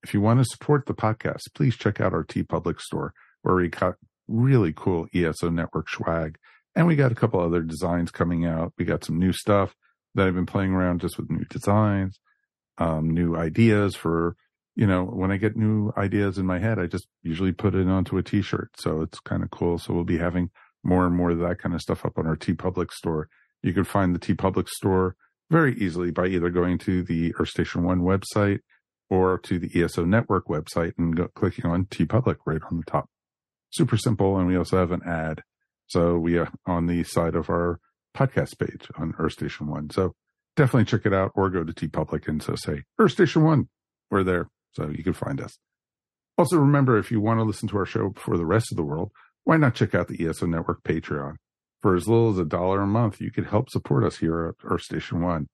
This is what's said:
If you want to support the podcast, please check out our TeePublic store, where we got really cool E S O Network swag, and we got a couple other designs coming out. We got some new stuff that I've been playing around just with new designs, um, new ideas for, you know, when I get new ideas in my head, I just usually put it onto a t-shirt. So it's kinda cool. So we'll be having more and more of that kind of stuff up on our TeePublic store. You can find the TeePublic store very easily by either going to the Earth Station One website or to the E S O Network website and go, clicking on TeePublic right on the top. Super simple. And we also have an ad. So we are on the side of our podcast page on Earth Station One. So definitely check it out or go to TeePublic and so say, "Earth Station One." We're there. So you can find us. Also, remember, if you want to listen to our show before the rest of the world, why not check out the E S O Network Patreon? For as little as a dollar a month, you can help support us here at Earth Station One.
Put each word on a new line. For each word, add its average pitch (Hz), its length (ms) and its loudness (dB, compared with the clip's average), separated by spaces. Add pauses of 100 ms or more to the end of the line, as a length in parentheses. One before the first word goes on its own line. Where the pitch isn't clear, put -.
If - 100 -12
you 104 80 2
want 113 180 4
to 127 60 4
support - 400 -2
the - 80 -6
podcast, - 600 -4
please - 200 0
check - 240 -2
out 95 140 0
our 85 100 -2
TeePublic 82 560 -4
store, 76 340 -8 (280)
where - 140 2
we 90 120 4
got 90 280 -2 (320)
really 113 480 4
cool 85 400 -2
E 87 100 2
S 78 160 -2
O 87 80 0
Network 82 400 -4
swag, 80 480 -4 (380)
and 165 100 6
we 165 100 6
got 135 160 4
a 117 40 -2
couple - 240 2
other 85 240 2
designs 85 480 -2
coming 85 340 0
out. 82 320 -2
We 87 80 -2
got 82 180 -4
some 80 140 -4
new 90 160 2
stuff 101 420 0 (380)
that 98 140 2
I've 90 80 0
been 90 100 0
playing 95 280 -2
around 90 280 0
just 87 160 -6
with 85 140 -6
new 80 140 -4
designs, 101 720 0 (580)
um, 80 320 0
new 85 260 0
ideas 101 600 2
for, 82 400 -2 (400)
you 113 100 2
know, 92 180 2
when 92 280 -2
I 98 60 0
get 107 200 0
new 107 400 2
ideas 101 400 0
in 95 80 -2
my 92 140 0
head, 110 180 0
I 90 80 -2
just 87 220 -6 (160)
usually 85 280 -2
put 92 220 0
it 92 140 2
onto 92 320 0
a 87 40 -2
t-shirt. - 540 -2
So 80 240 -4
it's 82 180 -10
kinda 90 320 -6
cool. 87 280 -2
So - 160 -6
we'll 87 80 0
be 87 160 0
having 87 320 -2 (320)
more 90 240 4
and 87 80 2
more 87 160 2
of 85 80 0
that 87 180 -2
kind 87 160 -6
of 82 80 -4
stuff - 240 -4
up - 140 -4
on 80 80 -2
our 80 100 0
TeePublic 90 540 -4
store. 80 360 -4 (360)
You 87 100 0
can 95 100 2
find 92 300 2
the 87 60 -2
TeePublic 92 500 -2
store 92 460 0 (340)
very 156 300 4
easily 87 320 -2
by 90 160 0
either 87 240 0
going 87 280 2
to 92 220 0
the 85 380 0
Earth 80 100 0
Station 85 320 -2
One 90 200 2
website 98 580 2 (500)
or 92 300 2
to - 180 -2
the 85 180 -4
E 87 80 4
S 80 140 -2
O 85 80 0
Network 101 420 2
website 80 520 -4
and 82 160 0
go, 85 140 0
clicking - 360 -4
on 87 200 0
TeePublic 117 600 0
right 78 240 -4
on 85 80 -4
the 82 60 -6
top. - 260 -4 (600)
Super 117 260 2
simple. 98 400 2
And 90 100 2
we 90 80 2
also 90 220 0
have 87 140 2
an 87 120 -4
ad. 80 380 -6 (460)
So 85 320 2
we 85 180 2
are 80 140 -2 (160)
on 87 180 0
the 87 180 0
side 85 300 -2
of 80 160 -2
our 87 300 -2 (360)
podcast - 440 -2
page - 360 -6
on 80 220 -6
Earth 78 160 -2
Station 76 320 -8
One. 73 240 -8
So 92 240 -2 (420)
definitely 127 300 4
check - 200 -2
it 104 80 2
out 95 200 0
or 95 160 2
go 90 140 -2
to 80 100 -6
TeePublic 80 540 -4
and 76 160 -4
so - 120 -4
say, 76 280 -6 (160)
"Earth 214 140 6
Station 165 300 4
One." 151 260 4 (420)
We're 98 120 2
there. 90 260 0 (240)
So 78 160 -6
you 78 140 -8
can 90 100 0
find 69 280 -6
us. - 160 -14 (800)
Also, 175 200 4
remember, 135 420 6
if - 100 -4
you 113 100 0
want 110 200 2
to 113 40 0
listen 107 260 -4
to 101 80 -2
our 95 80 0
show 104 240 -2
before - 280 -4
the 85 80 0
rest 104 260 2
of - 40 -6
the 85 80 -2
world, 82 280 -4 (320)
why 160 140 4
not 143 160 4
check - 220 0
out 87 120 2
the - 140 -8
E 82 60 0
S 80 160 -4
O - 20 -2
Network 82 380 -2
Patreon? 78 540 -4 (440)
For 98 140 4
as 87 120 0
little 113 240 4
as 95 60 0
a 90 80 0
dollar 92 360 0
a 98 40 0
month, 107 360 0
you - 100 -6
can 95 140 -4
help 107 240 0
support - 340 0
us - 140 0
here 82 320 -2
at - 60 -12 (100)
Earth 90 160 -2
Station - 400 -6
One. 85 320 -2